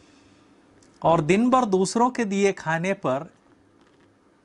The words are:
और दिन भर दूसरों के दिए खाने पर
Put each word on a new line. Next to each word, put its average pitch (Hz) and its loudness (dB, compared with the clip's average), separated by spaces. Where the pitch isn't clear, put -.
और 165 4
दिन 196 2
भर 254 2
दूसरों 190 0
के 247 -4
दिए 196 0
खाने 170 -4
पर 156 -6